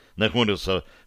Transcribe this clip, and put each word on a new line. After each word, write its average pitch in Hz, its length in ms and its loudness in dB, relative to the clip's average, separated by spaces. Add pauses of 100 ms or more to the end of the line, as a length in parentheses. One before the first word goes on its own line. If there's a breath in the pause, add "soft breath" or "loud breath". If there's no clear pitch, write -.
(160 soft breath)
нахмурился 101 680 0 (220 soft breath)